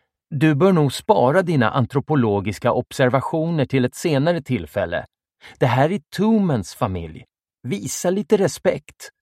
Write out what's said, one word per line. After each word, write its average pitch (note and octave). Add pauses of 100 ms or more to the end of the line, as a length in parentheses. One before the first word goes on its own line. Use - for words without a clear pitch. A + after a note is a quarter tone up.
(300)
"Du D#3
bör F3+
nog D3+
spara D#3+
dina D3+
antropologiska A#2
observationer C#3
till B2+
ett B2
senare D#3+
tillfälle. F2 (520)
Det D3+
här C3
är G3+
Toomens F#3
familj. E2+ (380)
Visa F3+
lite F#3+
respekt." - (120)